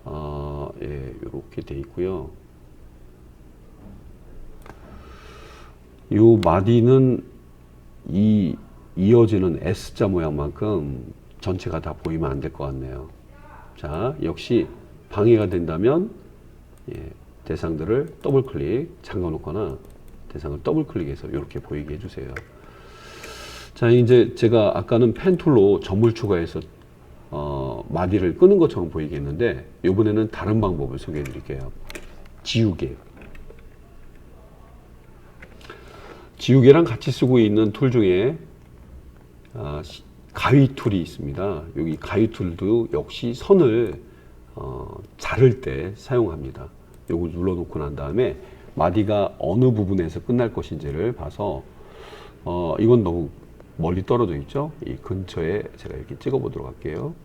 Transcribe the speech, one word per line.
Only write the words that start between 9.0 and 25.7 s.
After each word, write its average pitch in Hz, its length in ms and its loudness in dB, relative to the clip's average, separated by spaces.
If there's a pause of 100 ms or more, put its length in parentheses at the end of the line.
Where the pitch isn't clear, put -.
S자 - 460 -2
모양만큼 73 1040 -4 (280)
전체가 90 400 -4
다 80 120 -8
보이면 80 380 -4
안 69 100 -4
될 78 120 -8
것 - 120 -8
같네요. 65 440 -10 (680)
자, 95 460 -6
역시 82 440 0 (420)
방해가 107 400 4
된다면, 98 640 0 (840)
예, - 180 -12 (340)
대상들을 82 760 -4
더블 135 220 2
클릭 104 580 -4
잠궈 90 300 -6
놓거나 78 460 -6 (520)
대상을 73 340 -10
더블 156 220 0
클릭해서 73 480 -8
요렇게 - 260 -8
보이게 73 360 -10
해주세요. 67 380 -12 (1400)
자, 120 160 2
이제 120 460 8
제가 113 420 4
아까는 113 360 2
펜 185 240 2
툴로 101 440 6